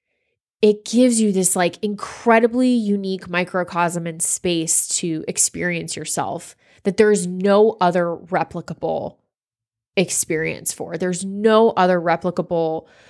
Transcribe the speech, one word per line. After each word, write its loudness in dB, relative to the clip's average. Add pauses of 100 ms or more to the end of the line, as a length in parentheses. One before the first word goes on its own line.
(600)
it 4
gives 4
you 2
this, 0
like, -2
incredibly 0
unique -2
microcosm -2
and -8
space -2
to -4
experience -4
yourself -8 (280)
that -2
there 6
is 2
no 4
other 2
replicable -6 (800)
experience -4
for. -10
There's -4
no 4
other 4
replicable -2 (240)